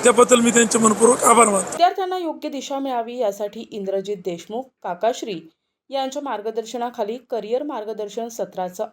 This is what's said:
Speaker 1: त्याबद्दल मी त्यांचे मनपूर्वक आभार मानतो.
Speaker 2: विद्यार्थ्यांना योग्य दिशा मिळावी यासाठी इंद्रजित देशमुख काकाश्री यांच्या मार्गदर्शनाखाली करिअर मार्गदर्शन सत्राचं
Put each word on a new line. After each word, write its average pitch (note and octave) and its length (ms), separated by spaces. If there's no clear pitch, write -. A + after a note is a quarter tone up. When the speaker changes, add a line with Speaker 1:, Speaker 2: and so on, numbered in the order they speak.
Speaker 1:
त्याबद्दल A#3+ 360
मी A#3 120
त्यांचे A#3 280
मनपूर्वक A3+ 440
आभार A#3 240
मानतो. G3 240
Speaker 2:
विद्यार्थ्यांना F#4 460
योग्य D4+ 320
दिशा C4+ 300
मिळावी A#3+ 380
यासाठी G#3+ 540
इंद्रजित G3 460
देशमुख F3+ 460
काकाश्री G#3 560
यांच्या C4+ 320
मार्गदर्शनाखाली A#3 960
करिअर A3+ 320
मार्गदर्शन A3 640
सत्राचं G3 640